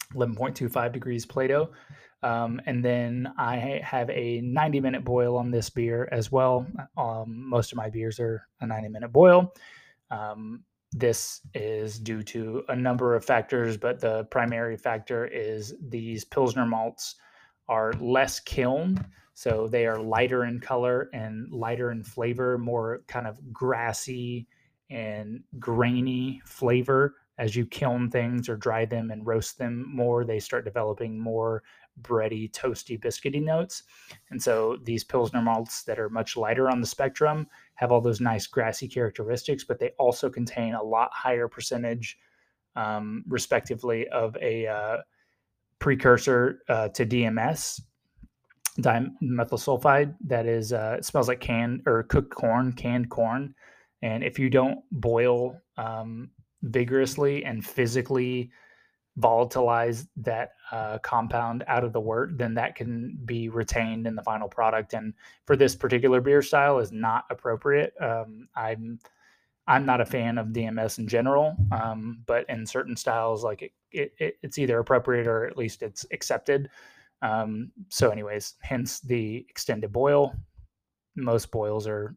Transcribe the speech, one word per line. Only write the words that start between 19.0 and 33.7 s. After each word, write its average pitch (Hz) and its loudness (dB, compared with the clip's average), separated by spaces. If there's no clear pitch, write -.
so 113 0
they 117 2
are 110 0
lighter 120 2
in 120 -4
color 123 0
and 110 -10
lighter 120 -4
in 113 -8
flavor, 123 -2
more 120 -4
kind 120 -6
of 117 -12
grassy 120 -4
and 107 -10
grainy 123 0
flavor. 131 2
As 110 -2
you 120 0
kiln 123 -2
things 123 -2
or 113 -4
dry 113 0
them 113 -4
and 110 -10
roast 113 -2
them 120 -6
more, 120 2
they 113 -2
start - -4
developing 110 -4
more 113 -2
bready, 110 -2
toasty, 120 -6
biscuity 139 -4
notes. 160 -2